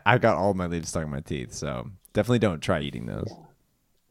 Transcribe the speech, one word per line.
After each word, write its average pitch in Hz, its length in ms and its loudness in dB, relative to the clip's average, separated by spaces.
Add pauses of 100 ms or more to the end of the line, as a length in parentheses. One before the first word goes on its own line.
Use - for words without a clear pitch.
I - 140 8
got 98 180 6
all 98 160 4
my 90 140 0
leaves 85 220 -4
stuck 82 140 -4
in 76 60 -6
my 69 120 -6
teeth, 64 320 -8
so 62 360 -6 (240)
definitely 110 260 2
don't 90 220 0
try 87 200 0
eating 60 260 -8
those. 52 260 -8 (760)